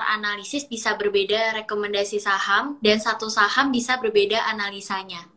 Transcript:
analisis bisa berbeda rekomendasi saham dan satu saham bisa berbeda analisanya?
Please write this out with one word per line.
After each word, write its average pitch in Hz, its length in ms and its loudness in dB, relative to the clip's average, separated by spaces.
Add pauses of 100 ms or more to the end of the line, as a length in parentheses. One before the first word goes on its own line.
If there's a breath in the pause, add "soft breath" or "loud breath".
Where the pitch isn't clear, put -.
(160)
analisis 208 480 -4
bisa 220 320 -2
berbeda 208 640 0
rekomendasi 208 640 -2
saham 202 560 0
dan 214 240 4
satu 220 240 -4
saham 220 400 4
bisa 254 320 0
berbeda 214 480 2
analisanya? 196 880 -6